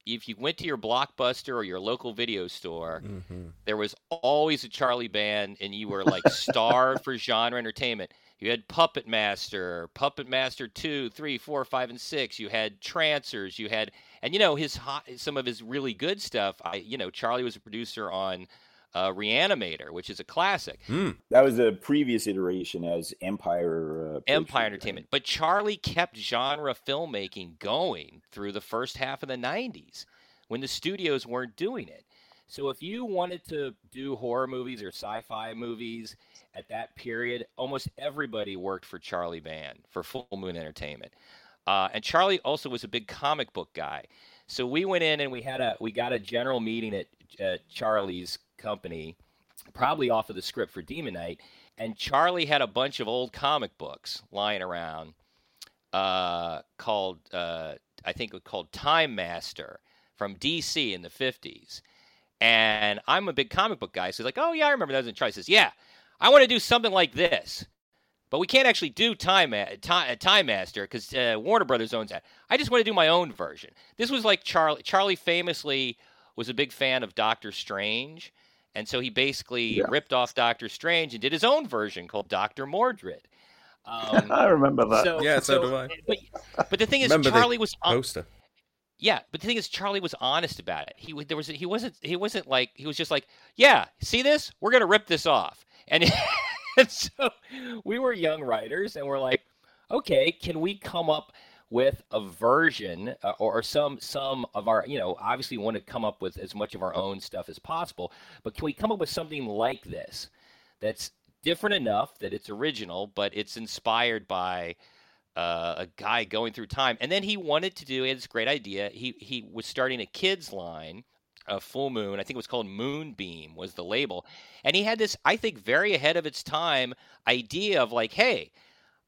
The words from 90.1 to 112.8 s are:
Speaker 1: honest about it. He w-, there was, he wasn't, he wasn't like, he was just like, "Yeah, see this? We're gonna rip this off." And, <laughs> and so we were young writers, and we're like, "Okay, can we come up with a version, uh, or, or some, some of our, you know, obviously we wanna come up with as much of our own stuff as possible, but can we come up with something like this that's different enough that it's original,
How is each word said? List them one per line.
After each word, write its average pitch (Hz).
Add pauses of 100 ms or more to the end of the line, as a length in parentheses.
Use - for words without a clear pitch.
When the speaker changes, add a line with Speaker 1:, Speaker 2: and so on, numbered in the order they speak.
Speaker 1:
honest 147
about 82
it. -
He -
w-, 147
there 156
was, 151
he 147
wasn't, 220
he 160
wasn't 202
like, 127
he 139
was 147
just 160
like, 143 (300)
"Yeah, 220 (140)
see 240
this? 294
We're 214
gonna 240
rip 208
this 160
off." 123 (240)
And, 165
<laughs> 1017
and 262
so - (540)
we 226
were 254
young 156
writers, 123
and 143
we're 139
like, 131 (480)
"Okay, 180
can 160
we 196
come 170
up 151 (380)
with 131
a 110
version, 107
uh, 101
or, 104
or 110
some, 147
some 135
of 104
our, 110
you 135
know, 90
obviously 120
we 101
wanna 110
come 117
up 104
with 92
as 98
much 104
of 92
our 87
own 98
stuff -
as 80
possible, 160 (320)
but 220
can -
we 147
come 220
up 208
with 156
something 151
like 113
this - (520)
that's - (320)
different 185
enough 117
that -
it's -
original, 104